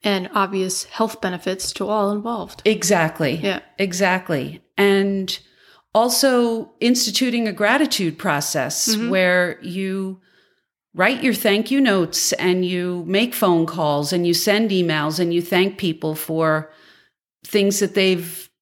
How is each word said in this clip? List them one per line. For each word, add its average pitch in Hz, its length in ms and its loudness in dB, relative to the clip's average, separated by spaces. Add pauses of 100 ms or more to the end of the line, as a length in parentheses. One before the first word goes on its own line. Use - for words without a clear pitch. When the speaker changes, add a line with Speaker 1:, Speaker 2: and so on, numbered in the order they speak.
Speaker 1:
And 196 300 -2
obvious 190 520 -2
health - 360 -4
benefits 185 520 -4
to 196 140 -6
all 208 240 0
involved. 208 540 -6
Speaker 2:
Exactly. 170 680 2
Speaker 1:
Yeah. 190 240 -4 (180)
Speaker 2:
Exactly. 180 840 -2 (160)
And 196 600 2 (580)
also 240 840 2
instituting 240 680 0
a 214 60 -2
gratitude 208 640 0
process 147 720 -2
Speaker 1:
Mm-hmm. 220 200 -2
Speaker 2:
where 180 540 2
you 190 560 -6 (760)
write 208 300 0
your 254 100 4
thank 214 380 0
you 277 100 2
notes 196 520 2
and 185 300 0
you 180 440 -2
make 214 260 0
phone 175 320 4
calls 147 480 -2
and 175 140 2
you 170 80 2
send 214 340 2
emails 156 500 0
and 170 140 0
you 175 80 0
thank 190 380 0
people 160 340 -2
for 156 580 -2 (760)
things 202 340 2
that 196 160 -2
they've 185 540 0 (120)